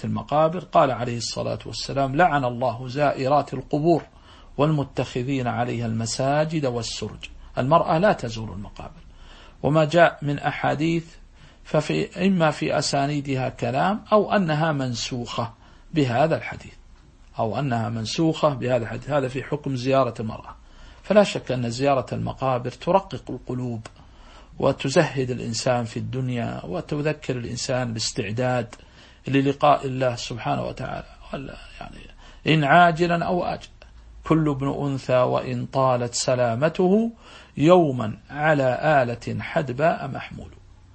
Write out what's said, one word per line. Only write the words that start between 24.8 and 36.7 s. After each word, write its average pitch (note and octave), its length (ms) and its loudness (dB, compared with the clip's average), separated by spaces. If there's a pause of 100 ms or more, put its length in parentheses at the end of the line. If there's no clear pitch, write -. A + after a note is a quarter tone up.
الإنسان A#2+ 520 -2
في A2+ 140 -8
الدنيا، A#2+ 680 -4
وتذكر D3+ 720 -4
الإنسان B2 560 -4
باستعداد A#2 800 -2 (520)
للقاء C#3 580 4
الله C3 300 -2
سبحانه B2+ 480 -6
وتعالى، A#2+ 440 -8 (260)
ولا - 220 -10 (260)
يعني - 160 -16 (500)
إن D3+ 160 4
عاجلاً E3+ 640 6
أو F3+ 180 0
آجلاً. - 260 -6 (580)
كل D#3+ 220 4
ابن C#3 380 -2
أنثى C3 300 0
وإن B2+ 480 0
طالت B2+ 480 2
سلامته D#3+ 1000 2 (460)